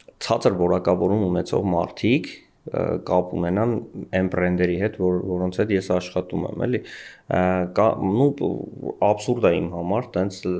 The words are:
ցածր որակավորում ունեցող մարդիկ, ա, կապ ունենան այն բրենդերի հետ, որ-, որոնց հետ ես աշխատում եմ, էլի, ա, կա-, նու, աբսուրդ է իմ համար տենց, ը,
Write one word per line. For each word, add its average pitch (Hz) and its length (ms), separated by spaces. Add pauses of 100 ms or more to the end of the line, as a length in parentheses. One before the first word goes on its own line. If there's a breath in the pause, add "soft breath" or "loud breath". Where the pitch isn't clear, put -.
(160)
ցածր 113 420
որակավորում 90 640
ունեցող 90 420
մարդիկ, 101 680 (280)
ա, - 220 (180)
կապ 90 300
ունենան 95 460 (320)
այն 92 240
բրենդերի 90 440
հետ, 95 220
որ-, 92 260
որոնց 92 380
հետ 104 100
ես 95 200
աշխատում 87 520
եմ, 98 220
էլի, 123 160 (420 loud breath)
ա, 92 200 (240)
կա-, 101 300
նու, 113 520 (500)
աբսուրդ 107 460
է 85 80
իմ 87 160
համար 87 400
տենց, 95 320
ը, 92 180